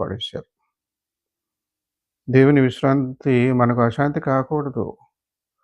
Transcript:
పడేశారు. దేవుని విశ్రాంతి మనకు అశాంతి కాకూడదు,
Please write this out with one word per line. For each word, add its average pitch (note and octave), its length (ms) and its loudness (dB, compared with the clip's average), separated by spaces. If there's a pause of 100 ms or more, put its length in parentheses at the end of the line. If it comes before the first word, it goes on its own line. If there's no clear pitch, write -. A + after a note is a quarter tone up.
పడేశారు. - 560 -10 (1700)
దేవుని C3+ 300 6
విశ్రాంతి C3 920 0
మనకు A#2+ 280 2
అశాంతి C#3+ 400 -2
కాకూడదు, C3+ 760 -4 (680)